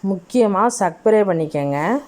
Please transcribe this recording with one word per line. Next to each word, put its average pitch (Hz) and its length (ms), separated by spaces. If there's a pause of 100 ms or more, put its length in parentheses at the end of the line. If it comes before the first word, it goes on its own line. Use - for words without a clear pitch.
(120)
முக்கியமா 202 540 (140)
சப்ஸ்கிரைப் 202 520
பண்ணிக்கங்க. 151 460 (300)